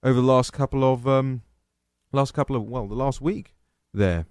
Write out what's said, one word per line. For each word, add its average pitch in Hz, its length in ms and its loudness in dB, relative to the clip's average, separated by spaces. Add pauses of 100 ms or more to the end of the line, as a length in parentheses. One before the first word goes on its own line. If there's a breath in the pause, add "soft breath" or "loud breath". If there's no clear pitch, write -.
over 127 200 4
the 127 40 4
last 127 280 2
couple 135 320 -2
of, 131 200 0
um, 135 360 0 (720)
last 139 220 0
couple 139 220 -2
of, 113 80 -2
well, 113 240 -8
the 104 80 -8
last 131 260 -4
week 185 320 -6 (400)
there. 90 360 0